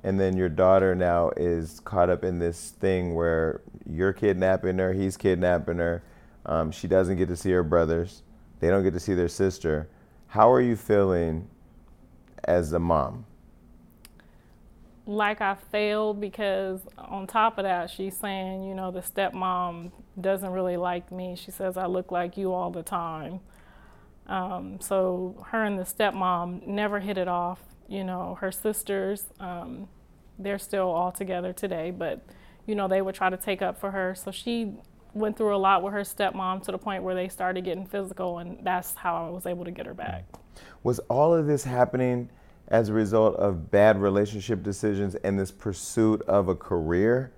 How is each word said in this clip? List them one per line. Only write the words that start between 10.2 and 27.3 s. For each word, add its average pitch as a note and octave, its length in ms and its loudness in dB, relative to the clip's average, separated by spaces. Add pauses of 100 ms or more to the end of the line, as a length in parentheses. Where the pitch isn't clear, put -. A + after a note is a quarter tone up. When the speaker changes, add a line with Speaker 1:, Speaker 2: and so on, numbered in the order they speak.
Speaker 1:
How A2 240 8
are B2+ 100 6
you A#2+ 140 2
feeling F#2 720 2 (1000)
as E2 280 2
a E2+ 60 0
mom? E2+ 460 0 (1800)
Speaker 2:
Like G#3 360 -2
I G3 140 0
failed, G#3+ 640 -2
because F#3+ 600 -4 (160)
on F#3+ 300 -10
top A3 300 2
of G3 80 -4
that, F3 240 0
she's F#3+ 260 -8
saying, F#3+ 480 -6
you F#3+ 100 -10
know, F#3+ 180 -6
"The F3+ 100 -8
stepmom F3+ 920 -4 (280)
doesn't F#3+ 320 -2
really F#3 260 -2
like F3+ 340 -4
me. F3+ 240 -10
She F#3 160 -16
says F#3 260 -6
I F#3 80 -2
look F#3 260 -4
like F3 260 -2
you F#3+ 160 -2
all F3+ 180 -4
the F3 120 -10
time." E3+ 580 -8 (840)
Um, F#3 520 -6
so F#3 680 -2
her A3+ 160 0
and G3+ 140 -2
the F#3 60 -4
stepmom F3+ 840 -2
never G#3 340 -2
hit G3 180 -4
it F3+ 100 0
off. F3 320 -2 (280)